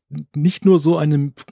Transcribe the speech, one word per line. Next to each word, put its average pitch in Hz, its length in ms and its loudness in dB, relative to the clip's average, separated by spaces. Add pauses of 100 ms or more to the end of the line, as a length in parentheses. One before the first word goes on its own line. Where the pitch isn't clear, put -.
(360)
nicht 156 300 -2
nur 190 120 6
so 160 200 0
eine 147 340 -2 (200)